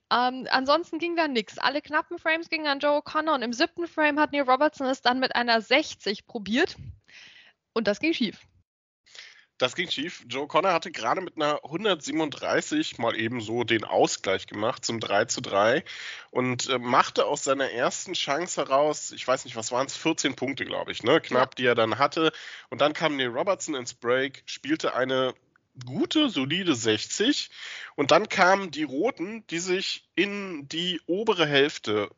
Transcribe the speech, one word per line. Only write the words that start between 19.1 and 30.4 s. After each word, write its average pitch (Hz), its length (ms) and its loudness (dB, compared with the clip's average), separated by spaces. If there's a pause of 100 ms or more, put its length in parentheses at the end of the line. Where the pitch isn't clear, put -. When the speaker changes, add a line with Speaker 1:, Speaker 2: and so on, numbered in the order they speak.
Speaker 2:
ich 113 140 -12
weiß 131 180 0
nicht, 120 100 -14
was 110 160 -6
waren's, 131 260 -2
vierzehn 156 380 0
Punkte, 131 300 -4
glaub 92 240 -6
ich, - 160 -8
ne, 143 160 6
knapp, 131 300 2
Speaker 1:
Ja. - 40 -20
Speaker 2:
die 123 120 0
er 120 100 6
dann 110 220 2
hatte. 156 340 2 (360)
Und 123 120 -4
dann 147 140 4
kam 156 220 0
Neil 131 120 0
Robertson 156 480 -4
ins 120 180 -8
Break, 131 500 -2
spielte - 520 -4
eine 127 380 0 (520)
gute, 262 440 0
solide 160 440 0
sechzig 113 760 0 (440)
und 143 160 0
dann 180 180 6
kamen 190 440 4
die 151 120 -4
Roten, 190 640 -4
die 170 120 -4
sich 185 560 -4
in 190 520 -4